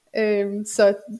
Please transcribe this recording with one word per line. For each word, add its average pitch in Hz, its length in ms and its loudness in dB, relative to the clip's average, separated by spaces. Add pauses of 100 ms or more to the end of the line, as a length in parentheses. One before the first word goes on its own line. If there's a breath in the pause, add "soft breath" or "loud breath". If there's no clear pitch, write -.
(160)
Øhm, 208 480 -2
så, 202 320 2 (240)